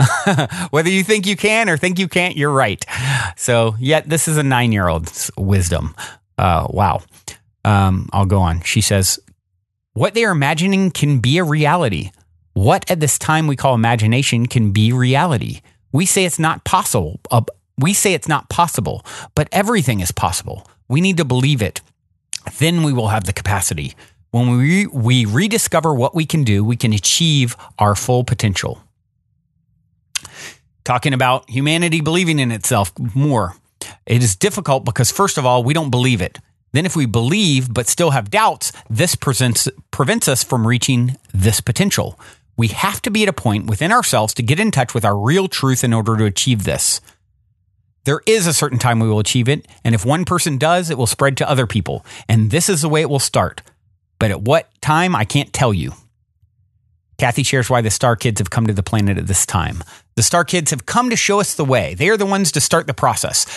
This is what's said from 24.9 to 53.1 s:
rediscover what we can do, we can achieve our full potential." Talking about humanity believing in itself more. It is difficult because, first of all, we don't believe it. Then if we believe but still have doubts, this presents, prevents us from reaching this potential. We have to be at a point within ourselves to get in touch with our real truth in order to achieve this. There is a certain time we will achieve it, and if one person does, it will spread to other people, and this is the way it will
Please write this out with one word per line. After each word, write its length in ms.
rediscover 680
what 200
we 120
can 180
do, 200
we 120
can 160
achieve 640
our 160
full 300
potential." 580
Talking 300
about 340
humanity 540
believing 360
in 140
itself 400
more. 420
It 180
is 140
difficult 480
because, 260
first 280
of 80
all, 180
we 80
don't 180
believe 300
it. 180
Then 100
if 120
we 100
believe 680
but 140
still 240
have 200
doubts, 420
this 240
presents, 540
prevents 340
us 160
from 240
reaching 500
this 280
potential. 580
We 120
have 340
to 100
be 100
at 60
a 40
point 340
within 260
ourselves 420
to 80
get 160
in 140
touch 200
with 120
our 120
real 300
truth 380
in 100
order 220
to 80
achieve 400
this. 360
There 220
is 220
a 40
certain 280
time 180
we 100
will 120
achieve 280
it, 180
and 100
if 100
one 200
person 340
does, 320
it 80
will 80
spread 300
to 120
other 180
people, 380
and 220
this 180
is 140
the 60
way 140
it 60
will 120